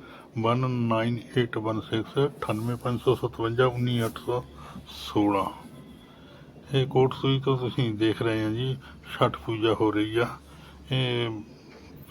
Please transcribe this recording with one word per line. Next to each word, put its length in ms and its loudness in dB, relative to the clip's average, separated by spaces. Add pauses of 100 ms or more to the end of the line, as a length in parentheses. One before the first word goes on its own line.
(420)
ਵਨ 300 4
ਨਾਈਨ 480 2 (180)
ਏਟ 200 2
ਵਨ 240 -2
ਸਿਕਸ 300 -2 (140)
ਅਠਾਨਵੇਂ 520 -4
ਪੰਜ 240 -2
ਸੌ 140 4
ਸਤਵੰਜਾ 500 0
ਉੱਨੀ 400 2
ਅੱਠ 120 -4
ਸੌ 280 -2 (420)
ਸੋਲਾਂ। 580 0 (1300)
ਇਹ 100 2
ਕੋਟਸੂਈ 520 4
ਤੋਂ 180 2
ਤੁਸੀਂ 360 0
ਦੇਖ 280 2
ਰਹੇ 240 2
ਆ 40 0
ਜੀ 280 -2 (360)
ਛਠ 240 2
ਪੂਜਾ 360 2
ਹੋ 180 4
ਰਹੀ 260 0
ਆ। 100 4 (640)
ਇਹ 500 0 (680)